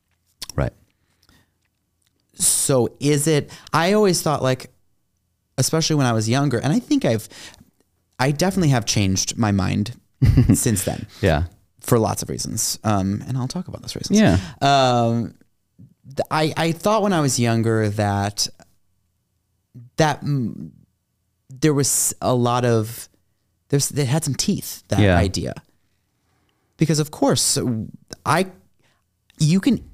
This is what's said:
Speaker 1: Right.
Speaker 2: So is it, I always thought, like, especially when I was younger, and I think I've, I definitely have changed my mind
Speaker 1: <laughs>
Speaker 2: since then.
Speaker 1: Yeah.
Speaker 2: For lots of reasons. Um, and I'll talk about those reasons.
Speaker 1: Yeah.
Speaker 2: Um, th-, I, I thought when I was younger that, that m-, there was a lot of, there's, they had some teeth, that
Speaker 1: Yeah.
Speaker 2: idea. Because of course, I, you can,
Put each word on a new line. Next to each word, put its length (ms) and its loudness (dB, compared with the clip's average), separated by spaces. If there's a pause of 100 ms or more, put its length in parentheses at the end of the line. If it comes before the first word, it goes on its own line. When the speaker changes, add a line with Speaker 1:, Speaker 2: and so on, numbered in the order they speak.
(560)
Speaker 1:
Right. 180 -4 (1600)
Speaker 2:
So 640 0
is 280 0
it, 240 0 (200)
I 220 2
always 280 2
thought, 200 -2
like, 300 -2 (880)
especially 380 0
when 100 2
I 80 2
was 140 0
younger, 300 0
and 160 0
I 60 2
think 260 0
I've, 240 -2 (880)
I 120 2
definitely 380 2
have 160 2
changed 520 0
my 140 2
mind 480 0 (220)
Speaker 1:
<laughs> 320 6
Speaker 2:
since 300 0
then. 220 -6 (160)
Speaker 1:
Yeah. 220 4 (380)
Speaker 2:
For 180 2
lots 240 -2
of 60 -8
reasons. 540 -6
Um, 440 0
and 100 -6
I'll 100 -4
talk 200 -8
about 140 -12
those 140 -12
reasons. 240 0
Speaker 1:
Yeah. 200 4 (220)
Speaker 2:
Um, 760 2 (720)
th-, 240 -6
I, 260 0
I 140 0
thought 320 0
when 100 2
I 80 2
was 180 0
younger 500 2
that, 580 -2 (1500)
that 260 0
m-, 480 -6 (800)
there 240 0
was 480 -2
a 120 0
lot 320 2
of, 440 -2 (600)
there's, 200 0
they 160 -2
had 180 0
some 120 -2
teeth, 520 -4
that 120 0
Speaker 1:
Yeah. 180 4
Speaker 2:
idea. 360 -2 (1200)
Because 220 2
of 120 -4
course, 460 0 (680)
I, 220 0 (920)
you 200 4
can, 240 0 (100)